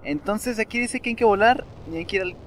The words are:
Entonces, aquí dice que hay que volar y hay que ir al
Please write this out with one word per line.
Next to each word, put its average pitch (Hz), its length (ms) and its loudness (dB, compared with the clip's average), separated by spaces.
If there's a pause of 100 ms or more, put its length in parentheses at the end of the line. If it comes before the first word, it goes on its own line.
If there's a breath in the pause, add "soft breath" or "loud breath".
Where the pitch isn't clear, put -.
Entonces, 208 560 -4
aquí 220 200 -2
dice 240 200 -4
que 240 100 -4
hay 233 60 -2
que 240 100 2
volar 214 400 6 (260)
y 165 60 -6
hay 170 80 -6
que 190 120 -6
ir 190 60 0
al 180 120 -6 (120)